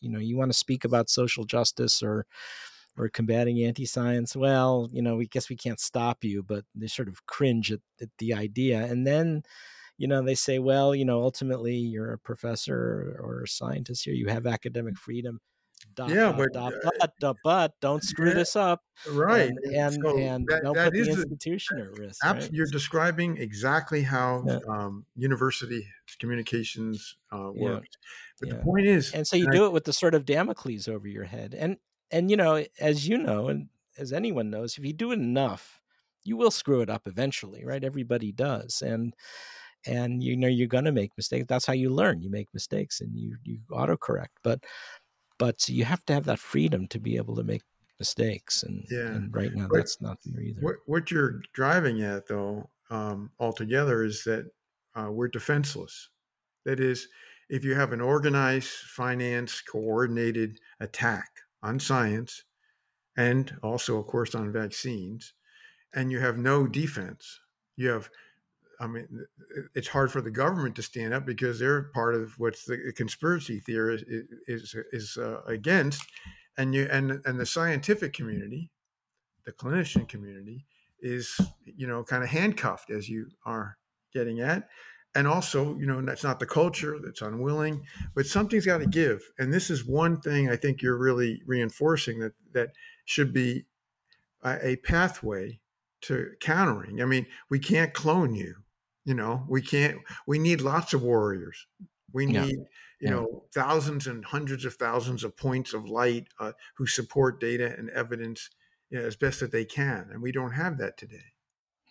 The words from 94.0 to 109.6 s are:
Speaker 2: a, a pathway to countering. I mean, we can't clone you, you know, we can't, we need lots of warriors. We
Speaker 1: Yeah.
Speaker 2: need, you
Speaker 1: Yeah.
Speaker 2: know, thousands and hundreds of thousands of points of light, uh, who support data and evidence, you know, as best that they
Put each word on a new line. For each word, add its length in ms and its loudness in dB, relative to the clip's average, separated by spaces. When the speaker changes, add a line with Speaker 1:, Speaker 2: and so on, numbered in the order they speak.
Speaker 2:
a, 260 -2
a 80 0
pathway 840 0
to 380 -2
countering. 640 2
I 40 0
mean, 200 2
we 100 2
can't 340 2
clone 420 2
you, 200 -6
you 120 0
know, 340 -2
we 120 2
can't, 360 2
we 100 2
need 240 4
lots 320 0
of 80 4
warriors. 640 2
We 140 0
Speaker 1:
Yeah. 180 4
Speaker 2:
need, 140 -2
you 60 -2
Speaker 1:
Yeah. 40 2
Speaker 2:
know, 400 -2
thousands 540 0
and 180 -8
hundreds 400 -4
of 120 -6
thousands 480 0
of 120 -6
points 380 -2
of 160 -6
light, 380 0
uh, 140 -8
who 100 -4
support 540 2
data 380 -2
and 120 -10
evidence, 600 -6
you 80 -6
know, 60 -4
as 100 -6
best 240 0
that 120 -4
they 140 0